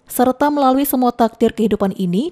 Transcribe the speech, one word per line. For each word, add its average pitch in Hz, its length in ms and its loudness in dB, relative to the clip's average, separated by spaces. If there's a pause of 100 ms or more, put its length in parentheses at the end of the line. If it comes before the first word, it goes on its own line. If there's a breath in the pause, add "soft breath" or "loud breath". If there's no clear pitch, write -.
serta 254 400 0
melalui 277 400 0
semua 247 240 0
takdir 226 400 0
kehidupan 202 480 -2
ini 190 320 -2